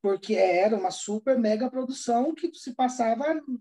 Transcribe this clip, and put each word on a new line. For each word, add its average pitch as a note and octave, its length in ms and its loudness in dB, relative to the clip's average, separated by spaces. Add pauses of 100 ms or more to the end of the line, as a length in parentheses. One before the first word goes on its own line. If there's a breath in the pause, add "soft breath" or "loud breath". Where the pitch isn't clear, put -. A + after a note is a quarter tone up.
Porque G3 320 0
era F#3+ 420 4
uma F#3 140 -2
super A3 480 -2
mega G#3+ 320 2
produção B3+ 640 -2
que E4+ 220 -6
se - 180 -12
passava, B3 520 0 (360)